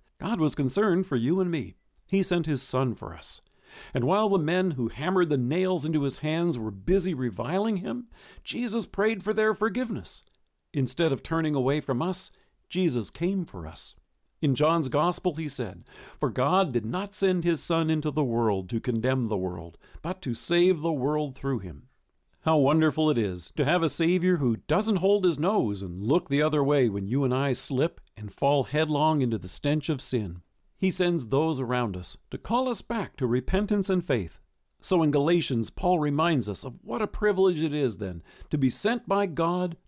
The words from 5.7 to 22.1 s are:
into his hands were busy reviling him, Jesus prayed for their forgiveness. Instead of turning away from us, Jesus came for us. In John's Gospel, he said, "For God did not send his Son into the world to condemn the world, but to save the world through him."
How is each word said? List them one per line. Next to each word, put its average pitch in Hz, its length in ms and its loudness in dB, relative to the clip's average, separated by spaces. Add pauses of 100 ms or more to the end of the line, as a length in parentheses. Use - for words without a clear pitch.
into 156 160 0
his 139 160 -2
hands 160 400 0
were 110 120 -4
busy 110 440 0
reviling 135 640 -2
him, 240 300 -6 (360)
Jesus 226 400 -4
prayed 214 380 0
for 214 100 0
their 220 220 2
forgiveness. 214 720 -4 (500)
Instead 147 360 0
of 127 120 -2
turning 160 320 0
away 139 260 2
from 131 220 -2
us, 180 280 -4 (380)
Jesus 135 400 0
came 185 380 -4
for 85 200 -12
us. - 280 -10 (480)
In 139 120 2
John's 151 340 2
Gospel, 160 480 0
he 156 120 -4
said, 95 360 -6 (360)
"For 143 80 0
God 143 460 2
did 113 100 0
not 180 300 -4
send 180 300 2
his 170 180 0
Son 165 260 2
into 156 220 0
the 143 140 0
world 113 440 0
to 113 120 -2
condemn 123 480 0
the 101 100 -2
world, 90 400 -6 (240)
but 175 180 -6
to 120 140 -4
save 175 480 2
the 165 100 0
world 143 420 -2
through 135 260 -2
him." 80 280 -10 (520)